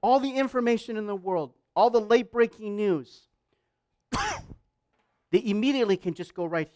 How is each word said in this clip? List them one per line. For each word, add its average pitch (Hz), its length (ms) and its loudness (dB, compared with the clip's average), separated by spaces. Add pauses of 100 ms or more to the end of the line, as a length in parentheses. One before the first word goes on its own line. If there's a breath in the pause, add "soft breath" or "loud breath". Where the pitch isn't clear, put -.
All 247 200 4
the 269 100 -4
information 240 640 0
in 214 100 -6
the 202 100 -6
world, 175 360 -4 (220)
all 208 160 4
the 226 100 4
late-breaking 226 760 0
news, 185 460 -2 (880)
<coughs> - 1200 -10
they 196 140 2
immediately 220 520 0
can 180 180 -6
just - 200 -14
go 180 100 -6
right 160 320 -4